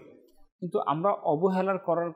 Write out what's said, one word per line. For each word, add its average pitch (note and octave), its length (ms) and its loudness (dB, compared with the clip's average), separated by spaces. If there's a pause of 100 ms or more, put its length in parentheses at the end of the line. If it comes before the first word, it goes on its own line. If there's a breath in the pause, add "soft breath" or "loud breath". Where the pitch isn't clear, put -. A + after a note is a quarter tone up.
(600)
কিন্তু F3+ 200 -4
আমরা E3 320 0
অবহেলার F#3 680 0
করার E3+ 380 0